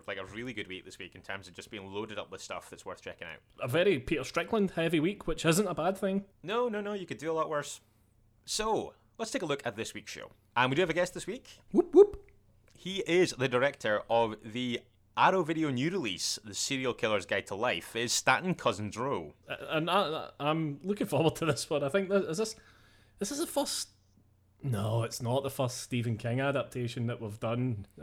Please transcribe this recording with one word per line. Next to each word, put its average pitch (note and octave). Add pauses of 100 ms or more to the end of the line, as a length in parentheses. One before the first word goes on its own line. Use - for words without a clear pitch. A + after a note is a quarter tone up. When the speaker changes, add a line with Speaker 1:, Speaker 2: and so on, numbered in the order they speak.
Speaker 1:
like, G2+
a F#2+
really A2+
good G2
week F#2
this F#2
week F2+
in F2+
terms G2
of F2
just -
being G2
loaded G#2
up F2
with F#2+
stuff F2
that's -
worth F#2
checking E2+
out. D#2 (220)
Speaker 2:
A C3
very E3
Peter B2+
Strickland G3
heavy E3
week, F#3
which D#3
isn't E3+
a F3
bad F3
thing. G3 (180)
Speaker 1:
No, A#3
no, G#3
no, G#3
you F#3+
could C3+
do D#3
a -
lot D#3
worse. D3 (640)
So, G3+ (240)
let's A3
take F#3
a F3+
look C#3+
at A2
this A2
week's -
show. - (240)
And B2+
we C#3
do F3
have F3
a -
guest F3
this E3+
week. - (120)
Speaker 2:
Whoop, -
whoop. - (460)
Speaker 1:
He F#3+
is E3+
the C#3+
director A#2+
of A2+
the A#2 (340)
Arrow F3
Video D#3
new C3
release, A#2+
The G2+
Serial C3
Killer's G#2
Guide G2+
to G2+
Life, G#2
is A#2
Staten D3
Cousins G#2
Row. G#2 (160)
Speaker 2:
Uh, C3+ (140)
and D#3+
I, D#3+ (120)
I, C#3+
I'm D#3
looking G3+
forward D#3
to E3
this -
one. C#3+
I C#3+
think F#3+
this, G3
is D#3+
this, A3 (640)
this G3+
is C#4+
the E4
first. - (720)
No, A2+
it's -
not B2+
the C3+
first B2+
Stephen A#2
King B2
adaptation B2
that A#2
we've G#2+
done. A#2+ (180)